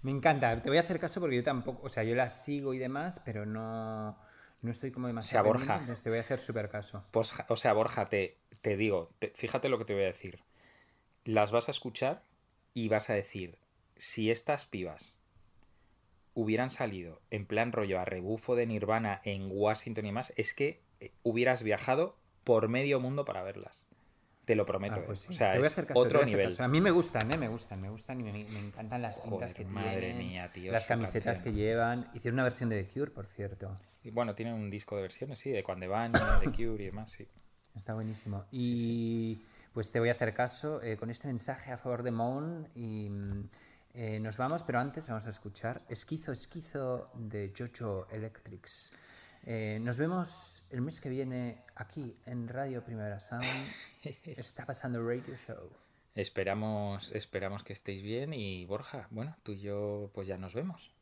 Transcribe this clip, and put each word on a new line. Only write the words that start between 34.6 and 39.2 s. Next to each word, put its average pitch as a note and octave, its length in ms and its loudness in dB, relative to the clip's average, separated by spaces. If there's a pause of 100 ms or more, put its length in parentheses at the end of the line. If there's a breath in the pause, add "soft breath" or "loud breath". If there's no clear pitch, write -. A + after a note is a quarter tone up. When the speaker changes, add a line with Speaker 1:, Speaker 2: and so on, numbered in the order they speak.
Speaker 2:
disco G2+ 280 -6
de G2 60 -2
versiones, C3 360 -6
sí, C#3 120 -4
de G#2 120 2
Cuando F#2 260 -4
van, A#2 240 2
<coughs> A#2+ 300 10
The C3+ 80 4
Cure A2+ 320 0
y G2 40 -6
demás, G2+ 260 -8
sí. G#2+ 140 -14 (480)
Speaker 1:
Está G#2+ 200 -8
buenísimo. G#2+ 560 -6
Speaker 2:
Sí, A#2 920 0